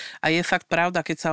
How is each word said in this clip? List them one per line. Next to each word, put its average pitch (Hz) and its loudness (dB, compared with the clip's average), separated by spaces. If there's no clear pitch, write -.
A 160 2
je 170 4
fakt 175 -2
pravda, 170 0
keď 165 -4
sa 160 -2